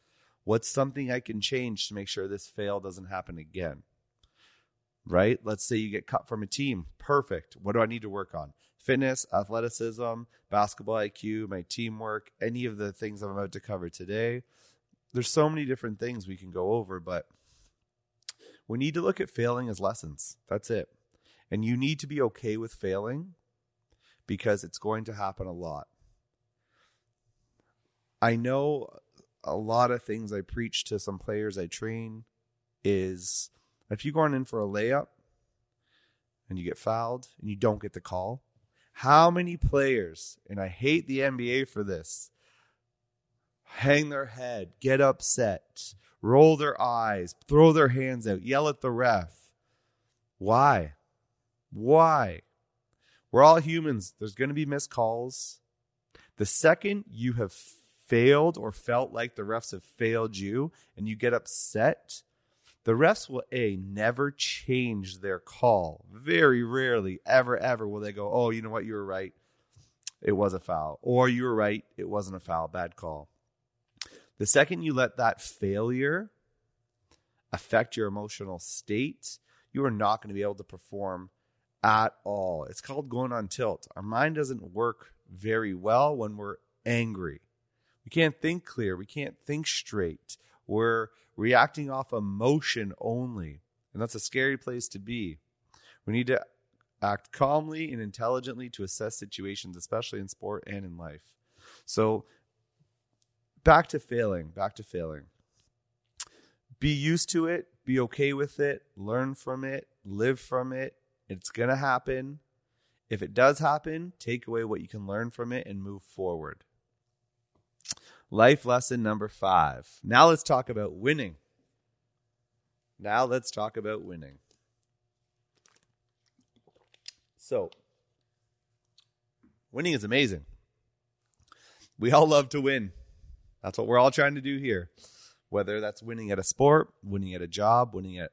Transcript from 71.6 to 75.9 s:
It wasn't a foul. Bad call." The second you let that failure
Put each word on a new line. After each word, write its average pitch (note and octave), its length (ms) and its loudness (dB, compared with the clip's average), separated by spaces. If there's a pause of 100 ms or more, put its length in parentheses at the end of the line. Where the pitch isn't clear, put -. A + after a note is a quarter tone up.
It F#2 100 -6
wasn't G2 300 -4
a - 20 -10
foul. D#2+ 300 -4
Bad E2+ 260 -8
call." D2+ 320 -12 (1080)
The G#2+ 80 -4
second D#3 380 4
you D#3 100 0
let B2+ 240 0
that A2+ 240 2
failure B2+ 920 -2 (1200)